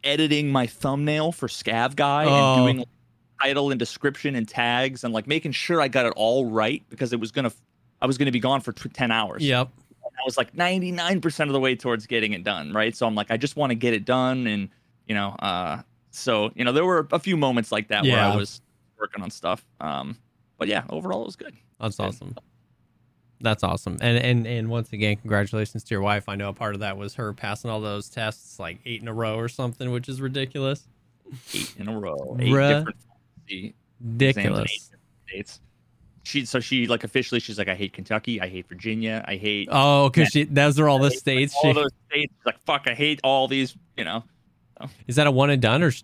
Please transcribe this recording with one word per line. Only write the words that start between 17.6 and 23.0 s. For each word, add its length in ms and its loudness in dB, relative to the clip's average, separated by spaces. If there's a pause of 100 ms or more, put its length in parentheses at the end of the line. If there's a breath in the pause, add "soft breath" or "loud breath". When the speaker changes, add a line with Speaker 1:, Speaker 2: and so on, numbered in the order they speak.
Speaker 1:
like 180 -2
that 140 2
where 140 4
I 140 4
Speaker 2:
Yeah. 40 2
Speaker 1:
was 260 -2 (380)
working 220 -8
on 80 -8
stuff. 340 -4 (160)
Um, 380 -6 (400)
but 100 -4
yeah, 220 -2
overall 320 -6
it 40 -8
was 100 -12
good. 200 -20 (240)
Speaker 2:
That's 180 -6
Speaker 1:
Good. 80 -4
Speaker 2:
awesome. 300 -10 (1040)